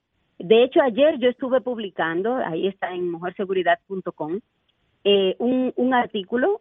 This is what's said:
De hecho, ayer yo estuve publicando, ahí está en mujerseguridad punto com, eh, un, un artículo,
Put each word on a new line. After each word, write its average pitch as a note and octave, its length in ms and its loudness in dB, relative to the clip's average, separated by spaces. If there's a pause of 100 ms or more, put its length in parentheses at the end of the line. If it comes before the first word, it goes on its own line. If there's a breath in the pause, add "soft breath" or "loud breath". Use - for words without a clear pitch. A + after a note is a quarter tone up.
(380)
De A3 240 6
hecho, C4 180 2
ayer C#4 380 2
yo B3 100 2
estuve B3 320 0
publicando, G3 760 -4
ahí F#3 320 -2
está F3+ 260 -8
en F3+ 160 -4
mujerseguridad F3 800 -2
punto F#3+ 240 -8
com, D#3+ 260 -8 (640)
eh, G3 360 2
un, B3+ 380 0
un B3+ 180 0
artículo, A#3+ 680 -2